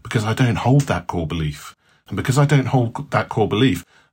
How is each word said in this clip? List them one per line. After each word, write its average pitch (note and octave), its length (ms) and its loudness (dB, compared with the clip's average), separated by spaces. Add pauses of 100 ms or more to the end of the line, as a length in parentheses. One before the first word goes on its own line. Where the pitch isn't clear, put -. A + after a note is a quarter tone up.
because A#2 220 -2
I A2 100 -2
don't A#2 240 2
hold C#3 240 4
that - 260 -4
core E2 200 -4
belief. D2+ 480 -6 (320)
And - 80 -10
because A#2+ 220 0
I D3 80 6
don't C#3+ 220 4
hold B2 440 -2
that - 180 -2
core G#2 200 0
belief, A2 360 0 (280)